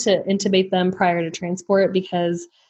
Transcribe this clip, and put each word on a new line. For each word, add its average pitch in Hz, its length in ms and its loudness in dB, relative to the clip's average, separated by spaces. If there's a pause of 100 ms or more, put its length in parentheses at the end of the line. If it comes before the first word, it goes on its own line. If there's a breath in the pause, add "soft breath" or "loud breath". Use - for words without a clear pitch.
to 190 200 2
intubate 190 480 0
them 185 220 2
prior 175 280 0
to 165 100 -4
transport, 185 640 -2
because 175 540 -2 (240)